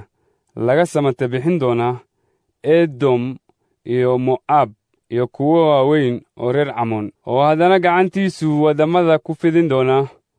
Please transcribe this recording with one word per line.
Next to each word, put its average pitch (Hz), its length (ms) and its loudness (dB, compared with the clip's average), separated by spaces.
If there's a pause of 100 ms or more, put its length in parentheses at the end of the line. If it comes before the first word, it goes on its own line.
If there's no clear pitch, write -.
(560)
laga 131 300 0
samate 139 420 -2
bixin 139 320 -2
doonaa 120 360 -2 (680)
Edom 131 760 0 (480)
iyo 127 340 0
Mo'aab 127 520 0 (400)
iyo 120 160 -2
kuwo 156 440 0
waaweyn 135 500 2 (160)
oo 123 160 -4
reer 143 220 -2
Camoon. 110 380 -4 (140)
Oo 123 160 0
haddana 165 360 2
gacantiisu 175 840 0
waddamada 156 560 2
ku 160 160 -8
fidin 165 340 0
doonaa, 131 380 0 (320)